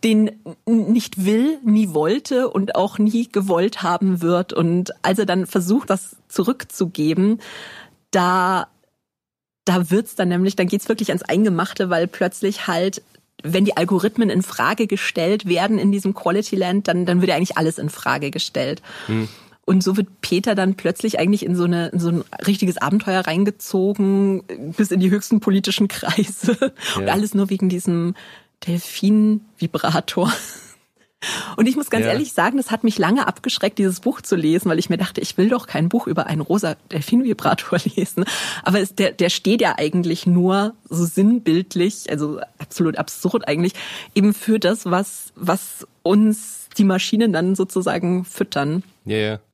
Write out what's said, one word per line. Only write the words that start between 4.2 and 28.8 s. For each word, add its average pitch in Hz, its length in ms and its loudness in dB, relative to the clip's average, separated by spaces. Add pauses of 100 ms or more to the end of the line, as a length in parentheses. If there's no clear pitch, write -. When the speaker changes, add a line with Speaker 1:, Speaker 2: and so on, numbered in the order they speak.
Speaker 1:
wird. 175 320 2
Und 170 380 0 (120)
als 190 160 2
er 208 80 2
dann 180 200 0
versucht, 190 440 0
das - 240 -4 (120)
zurückzugeben, 190 1120 0 (720)
da, 185 560 2 (1000)
da 180 260 2
wird's 214 240 0
dann 185 140 0
nämlich, 185 260 0
dann 185 120 0
geht's 202 220 -2
wirklich 226 200 -2
ans - 140 -2
Eingemachte, 185 680 0
weil 175 160 0
plötzlich - 600 -4
halt, 185 360 -2 (400)
wenn 175 220 2
die 202 120 0
Algorithmen 190 540 0
in 185 100 0
Frage 185 460 -2
gestellt 196 580 -2
werden 190 320 2
in 202 140 2
diesem 202 240 -2
Quality - 400 -2
Land, 190 320 0
dann, 175 180 2
dann 180 160 4
wird 185 80 2
ja 170 60 2
eigentlich 180 220 -2
alles 160 200 0
in 151 120 -4
Frage 143 420 -4
gestellt. 135 500 -6 (240)
Speaker 2:
Hm. 110 220 -2 (380)
Speaker 1:
Und 185 180 4
so 190 140 0
wird 202 100 0 (140)
Peter 202 340 0
dann 190 200 2
plötzlich - 440 -2
eigentlich 196 260 2
in 180 100 0
so 175 100 0
eine, 170 240 0
in - 100 -2
so 170 100 0
ein 170 140 0 (220)
richtiges 190 320 0
Abenteuer 190 440 0
reingezogen, 196 1200 0 (320)
bis 208 160 0
in 185 80 2
die 185 120 4
höchsten 208 300 2
politischen 196 460 2
Kreise. - 680 -2 (380)
Und 98 120 -2
Speaker 2:
Ja. 127 60 2
Speaker 1:
alles 202 220 0
nur 196 140 2
wegen 190 200 0
diesem 175 460 -2 (920)